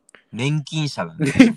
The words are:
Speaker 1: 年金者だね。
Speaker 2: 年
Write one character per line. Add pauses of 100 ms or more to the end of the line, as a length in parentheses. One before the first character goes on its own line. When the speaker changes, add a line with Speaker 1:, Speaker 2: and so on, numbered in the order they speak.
(320)
Speaker 1:
年
金
者
だ
ね。
Speaker 2:
年